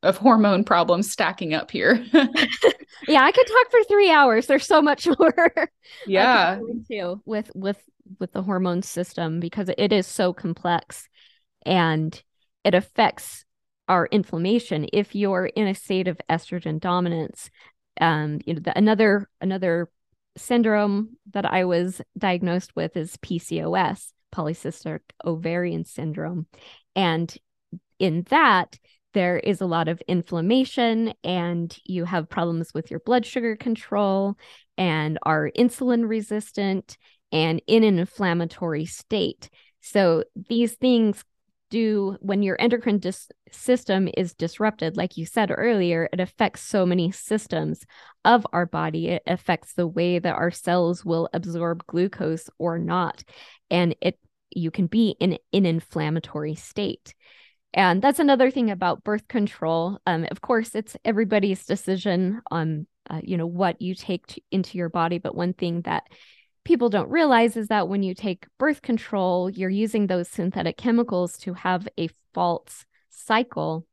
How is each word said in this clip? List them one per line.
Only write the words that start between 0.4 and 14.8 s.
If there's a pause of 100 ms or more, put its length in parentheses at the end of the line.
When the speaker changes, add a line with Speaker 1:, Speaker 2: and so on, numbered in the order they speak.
Speaker 1:
problems
stacking
up
here.
<laughs> (1000)
Speaker 2:
Yeah,
I
could
talk
for
three
hours.
There's
so
much
<laughs>
more
I
could (380)
Speaker 1:
Yeah.
Speaker 2:
go
into
with,
with, (360)
with
the
hormone
system
because
it
is
so
complex (560)
and (440)
it
affects (440)
our
inflammation.